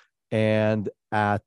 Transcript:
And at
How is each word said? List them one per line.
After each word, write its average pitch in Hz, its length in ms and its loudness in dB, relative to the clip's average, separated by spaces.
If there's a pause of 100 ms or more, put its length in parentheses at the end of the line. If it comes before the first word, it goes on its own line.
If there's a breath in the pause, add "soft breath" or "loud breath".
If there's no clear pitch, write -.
(320 loud breath)
And 107 560 0 (240)
at 104 360 0